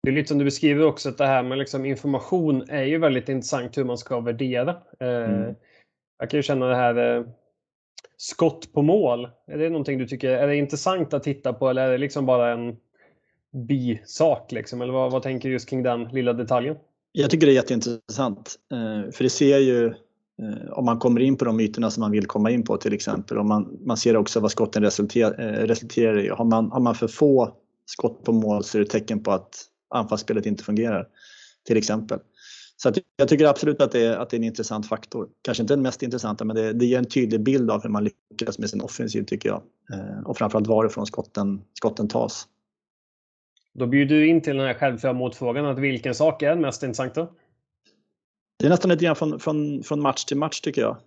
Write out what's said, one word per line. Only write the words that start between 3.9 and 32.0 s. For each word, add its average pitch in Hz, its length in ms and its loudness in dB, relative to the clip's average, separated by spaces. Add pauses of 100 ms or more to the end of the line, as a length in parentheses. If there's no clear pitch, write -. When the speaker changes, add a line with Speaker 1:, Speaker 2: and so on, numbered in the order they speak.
Speaker 1:
ska 123 220 -6
värdera. 123 500 -2 (300)
Eh, 127 80 -2
Speaker 2:
Mm. 113 460 -2 (640)
Speaker 1:
jag 127 120 -8
kan 147 80 0
ju 143 40 2
känna 135 240 0
det 127 100 2
här, 120 400 2
eh, 120 80 -4 (920)
skott - 560 -2
på 147 100 0
mål. 139 460 2 (180)
Är 151 120 -10
det 160 120 0
någonting 143 280 -4
du 127 80 -4
tycker, 127 240 -4
är 131 160 2
det 143 100 2
intressant 147 580 -2
att 139 80 -2
titta 135 300 -4
på, 131 160 0
eller 131 140 0
är 131 100 2
det, 127 60 0
liksom, 135 280 -2
bara 123 260 4
en 117 240 -6 (760)
bisak, 127 1000 -2
liksom? 120 300 -8
Eller 123 100 -4
vad, 131 200 0
vad 131 100 0
tänker 131 260 -6
du 131 40 -2
just 120 160 -4
kring 131 140 -2
den 120 220 0
lilla 123 280 -2
detaljen? 123 440 -2 (360)
Speaker 2:
Jag 143 180 2
tycker 160 160 6
det 139 60 10
är - 20 10
jätteintressant, 117 1000 -2 (160)
eh, 110 380 -6
för - 120 -6
det 127 80 4
ser 139 280 6
ju 120 360 4 (480)
eh, 107 300 -10
om 123 120 -4
man 117 140 2
kommer 120 220 4
in 135 160 4
på 135 80 0
de 113 160 2
ytorna 110 300 0
som 117 100 -6
man 107 100 0
vill 104 160 2
komma 107 240 2
in 120 140 2
på, 107 120 0
till 107 160 -2
exempel. 104 460 -4
Och 104 80 0
man, 107 380 0
man 117 120 -2
ser 113 200 4
också 107 240 2
vad 104 100 2
skotten 110 320 0
resulter-, 107 580 0
eh, 110 260 -2
resulterar 113 520 2
i. 101 100 0
Har 107 160 -2
man, 113 260 4
har 131 100 -2
man 117 140 2
för 117 140 -2
få 131 440 4 (340)
skott - 380 -6
på 117 80 0
mål 107 320 2
så - 140 -2
är 104 40 4
det 104 60 2
tecken 107 340 -2
på 110 80 -2
att 95 240 -2 (340)
anfallsspelet 107 580 -2
inte 104 180 -4
fungerar, 107 440 -2 (580)
till 117 100 4
exempel. 107 420 -2 (580)